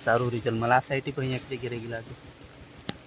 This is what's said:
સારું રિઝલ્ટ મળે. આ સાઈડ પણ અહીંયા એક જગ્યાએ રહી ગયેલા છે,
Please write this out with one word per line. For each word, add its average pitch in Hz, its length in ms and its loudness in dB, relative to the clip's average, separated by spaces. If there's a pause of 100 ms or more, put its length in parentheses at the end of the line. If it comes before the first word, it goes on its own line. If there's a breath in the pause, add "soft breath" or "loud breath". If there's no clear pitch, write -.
સારું 120 280 4
રિઝલ્ટ 117 240 0
મળે. 117 180 4
આ 127 60 8
સાઈડ 135 240 0
પણ 139 180 -4
અહીંયા 131 140 0
એક 123 140 -8
જગ્યાએ 123 220 -6
રહી 120 80 -6
ગયેલા 113 220 -8
છે, 127 120 -14 (920)